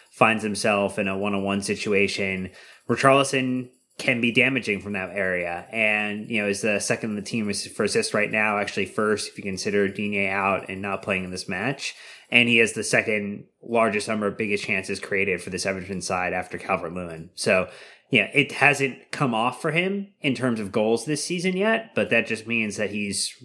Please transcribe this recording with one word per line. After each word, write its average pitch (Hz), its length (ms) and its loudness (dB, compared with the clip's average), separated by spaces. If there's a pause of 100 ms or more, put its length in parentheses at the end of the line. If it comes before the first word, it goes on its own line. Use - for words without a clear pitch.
(120)
finds 110 320 4
himself 101 560 2
in 101 80 0
a 95 100 -2
one-on-one 98 440 0
situation. 98 920 0 (360)
Richarlison 131 840 2 (280)
can 123 240 0
be 120 100 2
damaging 117 500 2
from 101 120 -8
that 92 220 -4
area 90 560 -2
and, 107 580 0
you 113 120 0
know, 104 60 0
is 101 140 0
the 104 180 0
second 113 320 -2
in 104 40 -2
the 104 60 -4
team 104 320 -2
for - 320 -2
assists 107 280 0
right 107 160 0
now, 107 300 0
actually 101 260 -2
first 107 440 0
if - 80 -16
you - 60 -12
consider 101 440 0
Digne 101 400 -2
out 98 420 0
and 95 120 -8
not 98 200 -4
playing 92 220 -2
in 92 80 -8
this 90 180 -8
match. 104 460 -4 (340)
And 120 200 6
he 117 80 6
has 113 160 4
the 110 100 -4
second 104 600 0 (180)
largest 113 440 2
number 107 200 -2
of 98 100 -4
biggest 104 280 -2
chances 98 340 -4
created 98 420 -2
for - 80 -10
this 90 160 -6
Everton 95 360 -4
side 90 320 -2
after 90 240 -6
Calvert-Lewin. 87 800 -6
So, - 340 2 (400)
yeah, 104 240 4
it 139 180 4
hasn't 135 600 2
come 131 220 0
off 117 280 0
for 160 100 0
him 196 360 -2 (140)
in 139 140 2
terms 117 240 0
of 98 120 -6
goals 113 340 2
this 147 180 -2
season 180 320 -2
yet, 220 400 0
but 104 140 2
that 117 180 2
just 110 200 -4
means 110 300 -2
that 104 120 -2
he's 101 440 -4 (120)